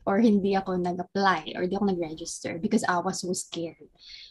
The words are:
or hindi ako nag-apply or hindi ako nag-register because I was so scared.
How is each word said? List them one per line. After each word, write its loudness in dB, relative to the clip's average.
or 2
hindi 6
ako 0
nag-apply 0
or -4
hindi -2
ako 2
nag-register -6
because 2
I 2
was -2
so -2
scared. -8